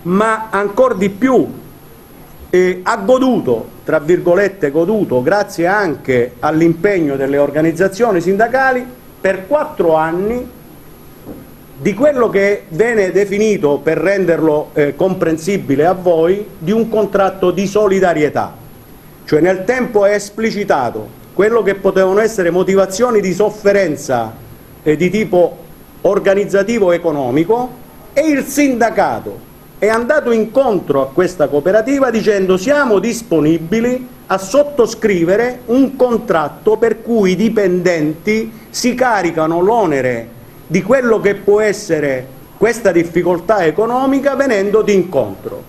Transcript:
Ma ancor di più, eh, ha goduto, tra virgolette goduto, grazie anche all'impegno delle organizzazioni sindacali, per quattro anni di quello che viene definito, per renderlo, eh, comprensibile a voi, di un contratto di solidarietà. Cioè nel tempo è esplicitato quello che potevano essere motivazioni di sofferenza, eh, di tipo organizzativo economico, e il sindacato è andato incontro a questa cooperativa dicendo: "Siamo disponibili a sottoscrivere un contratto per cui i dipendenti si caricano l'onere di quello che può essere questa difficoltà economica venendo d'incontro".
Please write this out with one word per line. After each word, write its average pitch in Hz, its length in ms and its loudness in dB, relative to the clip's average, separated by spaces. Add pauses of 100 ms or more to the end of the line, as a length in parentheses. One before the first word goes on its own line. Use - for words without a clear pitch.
Ma 214 500 0
ancor 202 460 0
di 196 140 0
più, 240 360 2 (1040)
eh, 180 320 0
ha 208 140 -2
goduto, 208 880 0
tra 156 140 0
virgolette 175 720 0
goduto, 165 520 0
grazie 185 440 0
anche 139 720 -2
all'impegno 165 800 0
delle 135 200 -2
organizzazioni 165 840 0
sindacali, 240 680 0 (340)
per 190 260 -2
quattro 202 480 0
anni 190 540 -2 (1300)
di 185 140 0
quello 247 360 2
che 196 380 0
viene 202 420 0
definito, 196 720 0
per 160 160 0
renderlo, 160 760 0
eh, 143 240 0
comprensibile 160 880 0
a 180 80 4
voi, 180 540 0 (120)
di 165 120 -6
un 226 180 0
contratto 190 600 0
di 185 160 -2
solidarietà. 170 880 0 (720)
Cioè 151 140 2
nel 185 240 0
tempo 220 420 0
è 208 80 4
esplicitato 180 920 -2 (280)
quello 220 280 2
che 196 120 2
potevano 190 460 2
essere 208 300 0
motivazioni 190 680 2
di 185 140 -2
sofferenza, 165 1000 0 (500)
eh, 151 140 2
di 175 140 0
tipo 180 460 0 (460)
organizzativo 196 920 2
economico, 170 760 0 (440)
e 302 140 2
il 277 160 0
sindacato 196 1000 0 (340)
è 202 60 2
andato 240 460 0
incontro 220 680 0
a 131 100 -2
questa 175 340 0
cooperativa 220 640 2
dicendo: 190 460 2
"Siamo 247 420 2
disponibili 185 1120 -2 (180)
a 190 100 -2
sottoscrivere 220 1300 0
un 247 280 2
contratto 214 840 0
per 226 240 0
cui 214 300 0
i 185 60 0
dipendenti 185 1120 0 (200)
si 247 260 -2
caricano 175 640 0
l'onere 139 720 0 (360)
di 180 160 -2
quello 226 380 2
che 196 160 0
può 202 240 2
essere 147 680 -2 (300)
questa - 340 0
difficoltà 170 760 0
economica 262 680 0
venendo 214 480 0
d'incontro". 135 880 -2